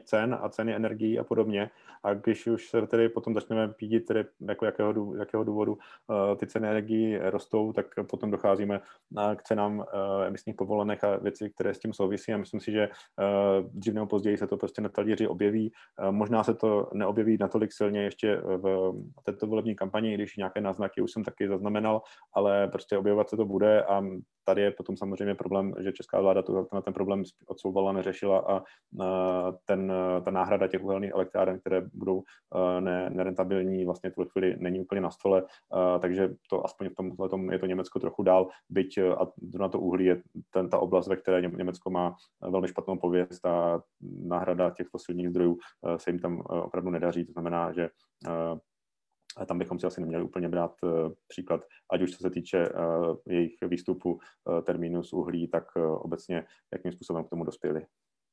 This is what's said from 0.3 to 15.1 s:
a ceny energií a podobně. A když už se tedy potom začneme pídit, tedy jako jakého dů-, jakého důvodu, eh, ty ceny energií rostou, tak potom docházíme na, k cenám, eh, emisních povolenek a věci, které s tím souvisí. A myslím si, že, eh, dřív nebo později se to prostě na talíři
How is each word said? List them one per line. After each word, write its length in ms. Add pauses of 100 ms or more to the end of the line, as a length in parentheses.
a 80
ceny 260
energií 440
a 40
podobně. 460 (340)
A 100
když 340
už 220
se 180
tedy 220
potom 240
začneme 400
pídit, 260
tedy 260 (240)
jako 160
jakého 280
dů-, 220
jakého 280
důvodu, 340 (340)
eh, 240
ty 120
ceny 200
energií 500
rostou, 560
tak 120 (240)
potom 220
docházíme 500 (300)
na, 240
k 80
cenám, 500
eh, 340
emisních 280
povolenek 480
a 140
věci, 320
které 240
s 60
tím 140
souvisí. 400
A 40
myslím 220
si, 120
že, 100
eh, 800
dřív 320
nebo 140
později 300
se 100
to 100
prostě 240
na 80
talíři 380